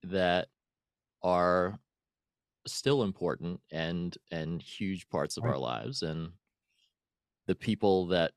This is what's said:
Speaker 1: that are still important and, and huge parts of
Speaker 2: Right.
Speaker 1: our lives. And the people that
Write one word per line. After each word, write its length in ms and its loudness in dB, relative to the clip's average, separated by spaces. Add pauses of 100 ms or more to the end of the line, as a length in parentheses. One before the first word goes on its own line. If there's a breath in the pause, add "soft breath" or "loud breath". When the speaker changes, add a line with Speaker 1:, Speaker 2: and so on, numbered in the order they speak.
Speaker 1:
that 440 2 (760)
are 540 4 (880)
still 360 2
important 560 -4 (120)
and, 460 -4 (140)
and 300 -6
huge 480 -8
parts 260 -2
of 80 -8
Speaker 2:
Right. 80 0
Speaker 1:
our 60 -2
lives. 460 -6
And 260 -4 (1160)
the 80 2
people 520 4
that 300 4